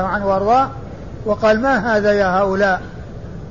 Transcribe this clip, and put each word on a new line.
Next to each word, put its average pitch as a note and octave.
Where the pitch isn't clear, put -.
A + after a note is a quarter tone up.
عنه G3
وأرضاه G#3+
وقال: G#3+
"ما A#3+
هذا G#3
يا G3+
هؤلاء؟ F#3+